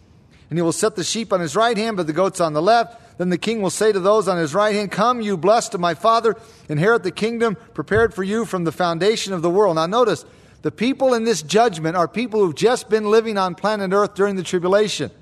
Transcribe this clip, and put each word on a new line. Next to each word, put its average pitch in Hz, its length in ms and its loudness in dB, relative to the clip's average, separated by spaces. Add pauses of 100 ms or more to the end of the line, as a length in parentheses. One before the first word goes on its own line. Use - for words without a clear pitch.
(500)
And 156 80 -6
he 175 60 0
will 165 100 0
set 214 240 -2
the 170 60 -4
sheep 214 280 -6
on 185 80 2
his 156 160 -6
right 226 220 2
hand, 220 180 -4
but 175 120 -4
the 160 40 -2
goats 180 300 -2
on 160 100 0
the 151 100 -2
left. 226 580 0
Then 180 100 -2
the 175 80 0
king 214 240 -4
will 180 80 -2
say 214 240 2
to 190 80 -4
those 202 260 2
on 180 100 0
his 156 160 -2
right 208 220 2
hand, 208 160 -4
"Come, 233 300 0
you 208 160 -2
blessed 208 380 0
of 180 40 -6
my 175 140 -2
Father, 226 420 2 (320)
inherit 185 360 2
the 185 80 -4
kingdom 226 440 -2 (180)
prepared 208 400 0
for 185 100 -4
you 214 200 -2
from 180 220 -4
the 160 80 -2
foundation 185 580 0
of 170 120 -4
the 175 60 0
world." 185 260 4
Now 160 100 0
notice, 214 400 0 (380)
the 156 80 -4
people 262 420 0
in 226 100 0
this 214 180 0
judgment 165 540 0
are 170 120 2
people 214 360 -2
who've 160 120 0
just 226 340 0
been 214 220 0
living 220 260 2
on 185 180 -2
planet 196 380 -2
Earth 202 220 2
during 202 200 0
the 185 80 -4
tribulation. 180 680 0 (100)